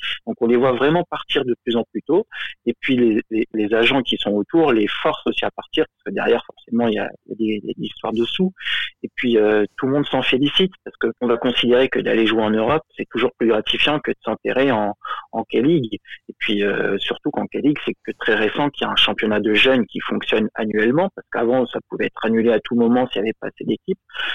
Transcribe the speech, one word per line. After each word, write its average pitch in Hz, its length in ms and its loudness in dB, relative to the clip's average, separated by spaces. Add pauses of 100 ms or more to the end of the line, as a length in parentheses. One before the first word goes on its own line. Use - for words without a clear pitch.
(260)
Donc 113 140 -6
on 120 60 2
les 120 100 4
voit 131 160 4
vraiment 147 360 2
partir - 360 -4
de 123 100 0 (100)
plus 117 120 0
en 113 140 0
plus - 120 -8
tôt. 175 240 0 (400)
Et 120 140 0
puis 131 160 0
les, 117 340 4
les, 113 240 0
les 107 200 0
agents 120 280 2
qui - 140 -4
sont - 160 -2
autour 135 400 2
les 107 140 4
forcent - 400 -2
aussi - 180 -4
à 104 60 -2
partir, - 360 -4
parce - 180 -20
que 107 100 -10
derrière 113 300 2
forcément - 440 -4
il 107 60 0
y 107 40 -4
a, 101 100 -4 (180)
il - 40 -12
y - 20 -8
a 107 40 -14
des, 107 260 -2
il 113 60 -12
y - 20 -4
a - 60 -6
des 113 100 -8
histoires - 260 -8
de 113 120 0
sous. 185 280 -2 (500)
Et - 120 -8
puis 117 240 2
euh, 107 260 4 (120)
tout - 100 -4
le 131 60 0
monde 143 140 0
s'en 131 160 -2
félicite, 143 500 2 (120)
parce - 120 -16
qu'on 117 300 -4
va 120 100 2
considérer 123 520 2
que 120 120 -2
d'aller 110 260 2
jouer 113 160 2
en 107 80 2
Europe, 113 320 2 (140)
c'est - 140 -8
toujours 120 280 0
plus 117 100 2
gratifiant 117 520 2
que - 100 -6
de - 120 -2
s'enterrer 113 500 0
en, 104 220 0 (380)
en - 120 -4
K-League. 120 540 2 (300)
Et - 100 -14
puis 101 260 -2
euh, 101 340 -2
surtout - 320 -4
qu'en 104 160 -4
K-League, 123 400 0
c'est - 80 -4 (100)
que - 140 -10
très 113 160 0
récent 110 360 0
qu'il - 140 -8
y 110 40 -4
a 110 40 -4
un 104 40 -6
championnat 107 440 0
de 107 140 0
jeunes 123 320 4
qui - 140 -10
fonctionne - 540 -2
annuellement, 113 600 0
parce - 180 -16
qu'avant 120 340 2
ça - 120 -6 (100)
pouvait - 180 -4
être - 180 -8
annulé 113 260 2
à 107 100 4
tout - 140 -6
moment 120 340 4
s'il 98 140 -4
n'y 110 60 -2
avait 110 120 -4
pas 104 60 -8
assez - 180 -12
d'équipes. - 340 -4 (360)